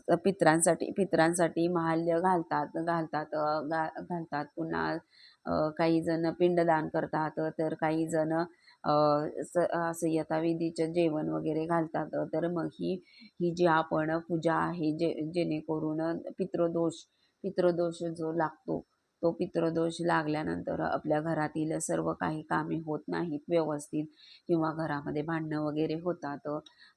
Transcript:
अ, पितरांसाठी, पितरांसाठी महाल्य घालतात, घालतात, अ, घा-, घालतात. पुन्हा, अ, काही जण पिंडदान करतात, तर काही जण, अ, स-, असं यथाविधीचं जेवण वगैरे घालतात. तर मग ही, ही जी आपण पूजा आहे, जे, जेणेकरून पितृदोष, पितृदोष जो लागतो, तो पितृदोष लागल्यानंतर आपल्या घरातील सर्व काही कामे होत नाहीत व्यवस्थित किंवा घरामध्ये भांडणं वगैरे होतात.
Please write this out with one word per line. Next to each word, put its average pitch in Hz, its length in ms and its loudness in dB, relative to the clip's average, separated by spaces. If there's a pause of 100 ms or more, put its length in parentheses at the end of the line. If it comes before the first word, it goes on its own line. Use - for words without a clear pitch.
अ, 170 60 6
पितरांसाठी, 170 760 4
पितरांसाठी 170 760 2
महाल्य 165 540 0
घालतात, 165 540 0
घालतात, 165 580 -2
अ, 151 280 0
घा-, 160 400 -2
घालतात. 165 440 -6 (100)
पुन्हा, 165 420 -2 (480)
अ, 156 240 0
काही 165 340 2
जण 165 280 0
पिंडदान 170 560 4
करतात, 156 520 -2
तर 160 340 -2
काही 160 360 0
जण, 160 240 0 (500)
अ, - 80 0 (520)
स-, - 300 0
असं 165 360 -2
यथाविधीचं 165 840 0
जेवण 160 360 2
वगैरे 156 360 -2
घालतात. 160 420 0 (260)
तर 160 140 0
मग 165 180 -2
ही, 175 380 -4 (380)
ही 170 140 0
जी 175 100 4
आपण 160 540 2
पूजा 165 360 0
आहे, 165 420 0
जे, 160 360 0
जेणेकरून 160 840 -2
पितृदोष, 170 760 0 (500)
पितृदोष 175 600 0
जो 165 300 -4
लागतो, 160 520 -2 (360)
तो 170 100 4
पितृदोष 165 680 -2
लागल्यानंतर 165 800 0
आपल्या 151 420 0
घरातील 156 580 -2
सर्व 165 340 -2
काही 160 280 -4
कामे 160 340 -4
होत 156 320 -4
नाहीत 165 320 -2 (100)
व्यवस्थित 156 560 0 (420)
किंवा 160 260 2
घरामध्ये 147 480 -4
भांडणं 156 400 -2
वगैरे 151 320 -2
होतात. 156 680 -6 (380)